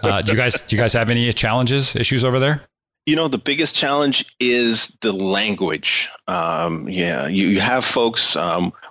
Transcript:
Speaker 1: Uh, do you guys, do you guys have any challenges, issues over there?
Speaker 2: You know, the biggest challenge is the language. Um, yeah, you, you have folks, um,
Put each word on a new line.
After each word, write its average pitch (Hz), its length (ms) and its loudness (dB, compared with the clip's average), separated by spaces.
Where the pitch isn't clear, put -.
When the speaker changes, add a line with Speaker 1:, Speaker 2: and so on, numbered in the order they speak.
Speaker 1:
Uh, 101 220 0
do 107 80 -2
you 110 60 2
guys, 123 240 0
do - 140 -4
you 110 60 2
guys 110 120 2
have 117 180 2
any 120 220 2
challenges, 127 640 0
issues 123 300 0
over 131 140 2
there? 143 240 0
Speaker 2:
You 151 100 2
know, 160 120 0
the 131 100 -2
biggest 143 380 -2
challenge 143 500 0
is 120 640 0
the 110 120 0
language. 95 960 -2
Um, 82 600 -2
yeah, 85 380 -2
you, 95 200 0
you 98 120 2
have 123 260 0
folks, 117 500 0
um, 87 380 -2